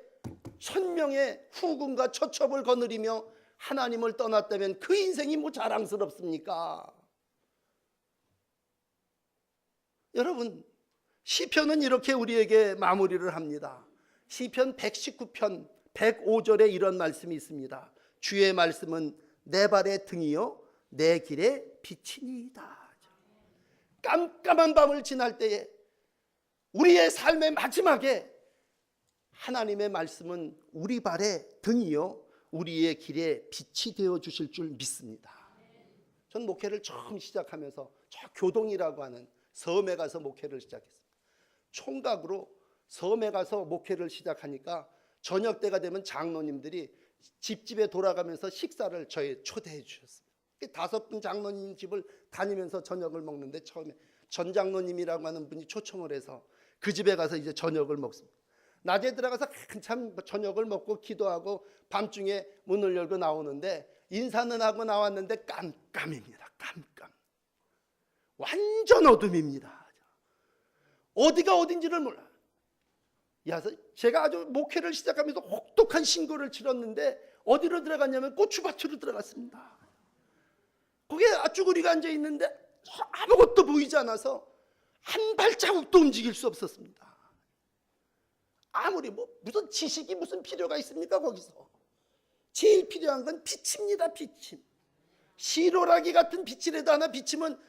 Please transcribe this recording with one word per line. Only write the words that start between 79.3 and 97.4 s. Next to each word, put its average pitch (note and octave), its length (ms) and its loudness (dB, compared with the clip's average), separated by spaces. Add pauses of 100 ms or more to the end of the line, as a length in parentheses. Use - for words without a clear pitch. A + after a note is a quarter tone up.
거기에 F4 200 4
아쭈구리가 F4 640 2
앉아 E4 180 0
있는데 D4+ 380 -2 (640)
아무것도 A4+ 540 8
보이지 C#4+ 320 2
않아서 A3 480 -2 (560)
한 A4 340 -2
발자국도 F#4+ 640 4
움직일 A#3+ 380 6
수 - 100 -8
없었습니다. - 600 -8 (1700)
아무리 E4+ 360 -2
뭐 A4 180 -10 (140)
무슨 D#4 300 -6
지식이 D#4+ 440 -6
무슨 F4 280 -8
필요가 D4+ 340 -4
있습니까? D#4+ 420 -4
거기서 - 480 -8 (840)
제일 G#4 360 6
필요한 C#4+ 380 -2
건 D#4 180 -8
빛입니다. G4+ 680 -4
빛임. - 500 -16 (720)
시로라기 E4+ 800 4
같은 E4+ 320 4
빛이라도 D4+ 460 -2
하나 D4+ 160 4
비치면 D4+ 600 -6